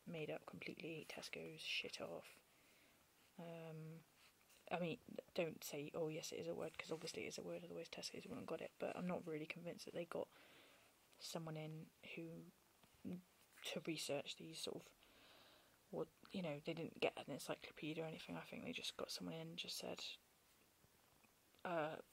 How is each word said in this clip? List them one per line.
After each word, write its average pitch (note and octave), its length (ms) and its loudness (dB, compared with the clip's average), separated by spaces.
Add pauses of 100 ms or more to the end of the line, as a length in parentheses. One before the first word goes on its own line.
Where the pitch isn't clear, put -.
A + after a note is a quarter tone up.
made D#3 240 0
up - 160 -2
completely, - 640 -2
Tesco's, D#3+ 520 -4
shit - 400 2
off. - 380 -4 (1000)
Um, E3 640 -4 (680)
I F3 80 8
mean, E3 200 4 (360)
don't E3 280 4
say, D3 320 0
"Oh D#3+ 140 6
yes, D3+ 240 0
it - 40 2
is E3 120 2
a E3+ 60 4
word," E3 240 0
'cause - 140 -2
obviously D#3+ 320 0
it - 40 0
is - 100 -2
a G3+ 40 0
word, E3+ 220 -2
otherwise E3+ 240 -4
Tesco's - 360 -4
wouldn't F#3 160 -2
have - 60 -4
got - 160 0
it, - 160 -4
but - 180 2
I'm F3+ 100 2
not F3 200 4
really D#3 200 2
convinced E3+ 380 -4
that - 100 -6
they E3+ 120 2
got - 220 2 (920)
someone D#3+ 380 0
in D#3 300 -4 (280)
who, E3 300 -4 (1200)
to - 160 0
research D3+ 560 2
these D#3+ 240 -6
sort - 160 2
of, - 120 -6 (1040)
what, D#3+ 180 2 (240)
you G3 100 2
know, D3+ 220 2
they E3+ 80 4
didn't D#3+ 260 -2
get - 180 8
an - 160 -2
encyclopedia - 680 0
or D#3+ 40 0
anything. D#3+ 300 -4
I D#3+ 40 -2
think C3 240 -6
they - 80 0
just - 240 0
got - 160 0
someone E3+ 220 0
in E3 140 -2
and E3+ 80 -6
just - 200 0
said, - 260 0 (1600)
uh, D#3+ 320 6 (160)